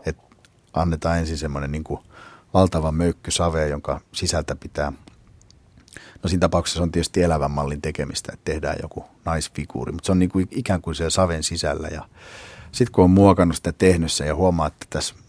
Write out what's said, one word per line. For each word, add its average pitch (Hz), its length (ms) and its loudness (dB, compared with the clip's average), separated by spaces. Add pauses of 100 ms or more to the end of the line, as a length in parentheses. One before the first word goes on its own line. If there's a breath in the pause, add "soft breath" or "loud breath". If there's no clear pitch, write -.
Et 80 120 -6 (560)
annetaan 82 460 0
ensin 82 180 -4
semmonen 71 340 -6
niinku 78 320 -8 (500 loud breath)
valtava 87 380 2
möykky 85 400 -2
savea, 80 360 0
jonka 71 340 -6 (100)
sisältä 80 440 -4
pitää, 73 380 -6 (1300 loud breath)
no 87 60 -2
siinä 90 100 2
tapauksessa 87 440 0
on 82 80 -2
tietysti 85 320 0
elävän 76 280 0
mallin 73 300 -4
tekemistä, 73 520 -8
että - 180 -8
tehdään 78 300 -4
joku - 240 -12 (200)
naisfiguuri, 76 640 -6
mut 82 120 -8
se - 80 0
on 92 80 4
niinku 90 200 2 (120)
ikään 98 300 -2
kuin 80 140 -6
siellä 82 140 -2
saven 85 340 0
sisällä. 78 440 -4
Ja 78 220 -12 (640 loud breath)
sit - 180 0
kun 95 140 6
on 90 80 8
muokannut 92 440 8
sitä, - 160 -6
tehnyt 85 400 2
sen 71 160 -4
ja 76 80 0
huomaa, 82 320 2
että - 220 -12
tässä - 260 -6 (140)